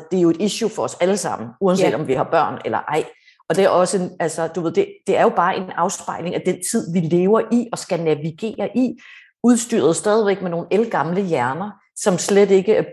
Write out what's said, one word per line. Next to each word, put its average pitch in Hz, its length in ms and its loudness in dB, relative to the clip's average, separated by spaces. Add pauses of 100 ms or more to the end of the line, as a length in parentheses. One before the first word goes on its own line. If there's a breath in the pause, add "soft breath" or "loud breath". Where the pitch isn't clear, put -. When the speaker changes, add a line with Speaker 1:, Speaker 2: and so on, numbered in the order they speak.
(100)
Speaker 1:
det 190 60 0
er 180 60 4
jo 170 80 6
et 165 120 -2
issue 202 280 -2
for - 120 -4
os 123 180 -4
alle 190 160 2
sammen, 120 320 -6 (120)
uanset 185 300 4
Speaker 2:
Ja. - 40 0
Speaker 1:
om 151 140 -4
vi 131 60 0
har 139 160 0
børn 135 340 0
eller 113 140 -2
ej. - 260 -2 (440 soft breath)
Og 160 80 -2
det 196 80 4
er - 40 4
også 185 300 2
en, 180 120 -4 (100)
altså, 165 260 -2
du 175 140 -6
ved, 160 120 -2
det, 196 140 2 (200)
det 185 100 2
er 156 60 4
jo 214 140 6
bare 185 200 2
en 185 200 -6
afspejling 175 580 -4
af - 120 -4
den 180 100 0 (140)
tid, 208 220 -4
vi 185 80 2
lever 175 400 2 (120)
i 233 200 0
og 170 60 -6
skal 170 260 -6
navigere 160 720 -4
i, 247 220 0 (460 loud breath)
udstyret 220 520 2
stadigvæk 208 460 0
med 180 80 -4
nogle 170 200 -6
ældgamle 185 520 0
hjerner, 160 480 -2 (260 soft breath)
som 190 220 0
slet 196 320 4
ikke 190 240 4
er 175 180 2